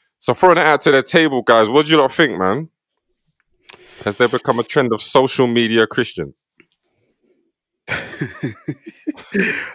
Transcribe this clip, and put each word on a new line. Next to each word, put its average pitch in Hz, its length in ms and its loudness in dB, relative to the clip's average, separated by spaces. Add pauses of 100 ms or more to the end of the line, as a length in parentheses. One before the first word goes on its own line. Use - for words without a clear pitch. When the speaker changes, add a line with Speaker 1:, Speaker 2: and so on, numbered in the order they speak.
(200)
Speaker 1:
So - 160 -2
throwing 180 240 4
it 165 60 2
out 147 160 2
to 151 100 2
the 135 100 4
table, 147 400 0
guys, 113 280 4
what 147 180 2
do 156 40 -4
you 156 60 4
lot 135 140 4
think, 123 260 -2
man? 107 320 -2 (1300)
Has 104 140 -6
there 123 100 2
become 120 320 -2
a 117 40 -2
trend 127 300 -2
of 107 80 -4
social 131 460 0
media 113 400 2
Christians? 87 480 -8 (1500)
Speaker 2:
<laughs> - 20 -10
I - 540 -10 (1300)